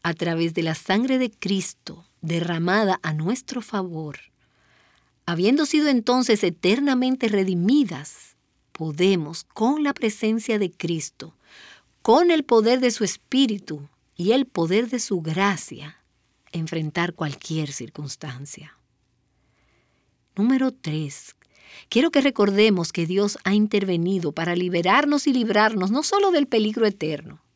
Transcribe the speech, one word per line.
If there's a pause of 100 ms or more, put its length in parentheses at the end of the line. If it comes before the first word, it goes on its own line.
a
través
de
la
sangre
de
Cristo (140)
derramada
a
nuestro
favor, (1080)
habiendo
sido
entonces
eternamente
redimidas, (340)
podemos,
con
la
presencia
de
Cristo, (640)
con
el
poder
de
su
Espíritu (280)
y
el
poder
de
su
gracia, (540)
enfrentar
cualquier
circunstancia. (1600)
Número
tres, (540)
quiero
que
recordemos
que
Dios
ha
intervenido
para
liberarnos
y
librarnos
no
solo
del
peligro
eterno, (120)